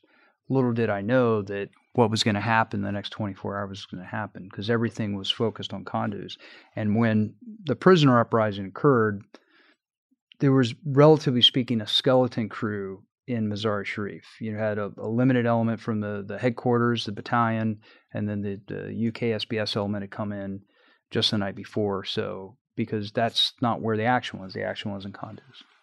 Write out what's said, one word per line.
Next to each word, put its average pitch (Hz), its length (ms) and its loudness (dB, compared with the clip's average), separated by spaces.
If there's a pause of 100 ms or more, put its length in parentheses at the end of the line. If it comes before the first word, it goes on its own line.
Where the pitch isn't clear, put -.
(480)
Little 127 240 2
did 113 180 2
I 101 120 -2
know 113 400 2
that 101 260 -6 (240)
what 117 180 4
was 107 120 0
gonna 104 180 2
happen 113 400 0
the 101 100 -4
next 101 200 -8
twenty-four 101 460 -6
hours 101 120 -6
was 98 180 -14
gonna 90 200 -12
happen, 98 440 -8
'cause 107 200 -4
everything 113 440 0
was 95 160 -4
focused 104 440 -4
on 98 100 -10
Kunduz. 101 520 -6 (380)
And 107 220 0
when 107 380 2 (300)
the 131 120 0
prisoner 147 420 8
uprising 107 480 2
occurred, 107 560 2 (1160)
there 139 120 4
was, 127 220 4 (100)
relatively 143 580 6
speaking, 120 400 2
a 104 40 -8
skeleton 127 640 2
crew 101 560 -6 (240)
in 113 200 -2
Mazar-i 104 360 -2
Sharif. 98 400 -8 (160)
You 110 160 -6
had 107 220 -2
a, 101 200 -4
a 104 80 -8
limited 123 400 2
element 113 340 2
from 110 200 -4
the, 104 260 -6
the 98 120 -8
headquarters, 120 640 0
the 110 80 -8
battalion, 110 680 0 (320)
and 107 160 -4
then 104 140 -4
the, 101 240 -6
the 98 260 -8
U 110 200 -2
K - 200 -2
S 107 120 -4
B 113 140 -4
S 104 180 -2
element 104 260 -2
had 98 80 -10
come 104 220 -6
in 98 300 -8 (480)
just 110 200 0
the 113 80 0
night 98 160 -2
before. 98 500 -4
So, 98 520 -6 (180)
because 107 380 -4
that's - 400 0 (100)
not 113 180 0
where 110 160 0
the 107 80 0
action 120 360 0
was. 95 140 -12
The 104 100 -6
action 101 280 -6
was 98 120 -10
in 101 80 -10
Kunduz. - 500 -16 (200)